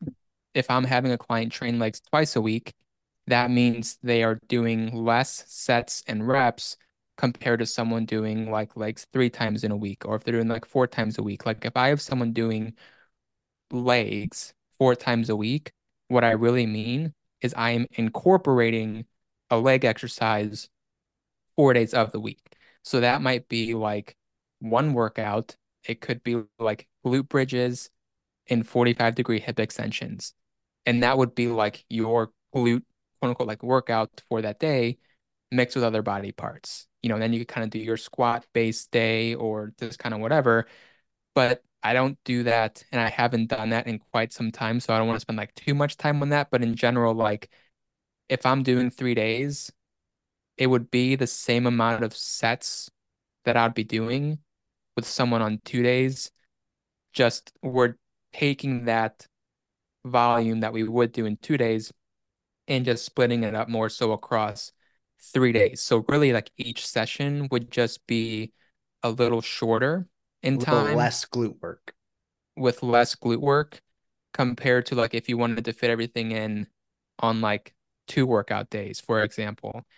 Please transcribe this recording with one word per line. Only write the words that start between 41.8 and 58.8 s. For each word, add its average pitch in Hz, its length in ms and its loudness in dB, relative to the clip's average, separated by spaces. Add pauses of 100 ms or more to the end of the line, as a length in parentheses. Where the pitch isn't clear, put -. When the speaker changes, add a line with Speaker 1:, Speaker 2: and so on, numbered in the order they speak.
Speaker 1:
I 110 120 0
don't 131 320 0
do 123 180 -2
that, 113 480 0
and 127 80 0
I 113 100 2
haven't 120 380 0
done 110 220 -2
that 113 180 -2
in 110 120 -6
quite - 340 -4
some 113 180 -4
time, 113 280 -2
so 120 140 -2
I 110 40 4
don't 113 100 2
wanna 113 120 0
spend, 110 180 -6
like, 104 180 -8
too - 180 -2
much 143 240 0
time 147 240 0
on 139 80 0
that. 147 200 0
But 127 120 2
in 117 140 0
general, 117 380 2
like, 107 360 -2 (800)
if 131 160 -2
I'm 131 180 4
doing 127 260 2
three 123 260 -2
days, 120 560 -2 (880)
it 131 100 2
would 120 240 2
be 127 240 2
the 131 100 0
same 120 400 0
amount 117 380 2
of 110 100 -4
sets - 800 -4 (540)
that 120 100 2
I'd 117 180 2
be 113 120 -4
doing 127 540 -2 (580)
with 117 80 -6
someone 120 360 0
on 107 220 -2
two - 180 -2
days. 127 500 0 (840)
Just - 400 0 (100)
we're 123 320 2 (380)
taking 139 520 -2